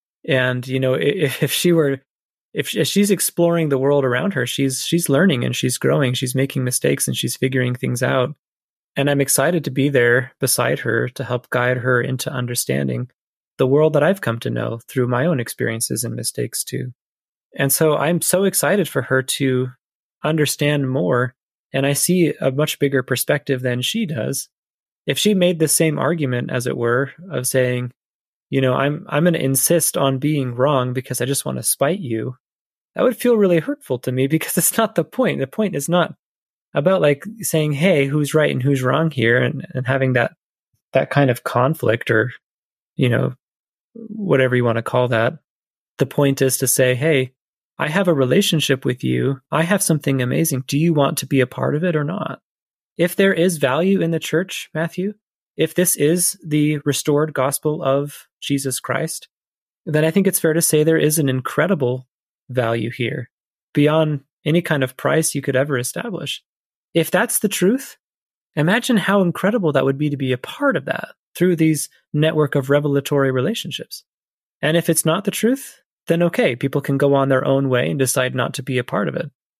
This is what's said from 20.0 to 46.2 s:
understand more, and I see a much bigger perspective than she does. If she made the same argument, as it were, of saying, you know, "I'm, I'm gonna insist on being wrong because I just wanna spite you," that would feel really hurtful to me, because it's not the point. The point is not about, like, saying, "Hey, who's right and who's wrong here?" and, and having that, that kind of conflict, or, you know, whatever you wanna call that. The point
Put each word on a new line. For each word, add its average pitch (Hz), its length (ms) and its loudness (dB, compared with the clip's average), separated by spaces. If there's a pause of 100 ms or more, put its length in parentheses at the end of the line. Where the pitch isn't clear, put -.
understand 147 680 0
more, 127 440 0 (400)
and 139 120 0
I 143 60 2
see 170 480 2
a 139 100 0
much 147 280 -2
bigger 139 240 0
perspective 139 580 -2
than 123 220 -2
she 220 240 -2
does. 135 420 -6 (580)
If 135 120 -2
she 208 160 2
made 180 240 2
the 156 100 2
same 156 300 0
argument, 131 520 -2
as 127 160 -4
it 135 100 -4
were, 123 360 0 (180)
of 131 160 -4
saying, 123 460 -2 (580)
you 135 100 0
know, 127 140 2
"I'm, 139 340 -2
I'm 151 160 0
gonna 170 140 2
insist 139 580 0
on 135 220 2
being 135 360 -2
wrong 127 400 2
because 127 260 -6
I 120 60 -2
just 139 180 -4
wanna 131 180 -6
spite 165 380 0
you," 120 360 -6 (580)
that - 100 0
would 233 120 2
feel 240 200 2
really 180 240 4
hurtful 151 400 -6
to 127 120 -6
me, 131 140 0
because 156 320 -2
it's - 180 0
not 214 200 0
the - 80 2
point. 160 360 -2
The 135 60 -2
point 208 300 -2
is 143 120 -6
not 170 260 2 (600)
about, 180 260 2
like, 147 240 2 (160)
saying, 156 320 0
"Hey, 143 340 2
who's 143 280 -2
right 151 160 4
and 135 120 -2
who's 139 200 2
wrong 143 280 0
here?" 123 320 2
and, 131 300 -4
and 127 140 -4
having 131 280 0
that, 120 180 2 (600)
that 135 160 2
kind 139 220 4
of 117 140 -2
conflict, 120 640 0
or, 113 220 2 (640)
you 127 120 2
know, 123 260 0 (600)
whatever 185 640 0
you 123 80 2
wanna 117 180 0
call 123 260 0
that. 123 300 0 (600)
The 139 80 2
point 139 360 2